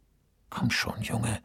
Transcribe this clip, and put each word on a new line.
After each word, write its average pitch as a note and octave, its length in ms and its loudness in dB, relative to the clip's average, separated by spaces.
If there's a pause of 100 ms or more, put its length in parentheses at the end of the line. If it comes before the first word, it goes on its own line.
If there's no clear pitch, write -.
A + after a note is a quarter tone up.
(500)
„Komm - 200 2
schon, - 320 -2
Junge, A#2 420 0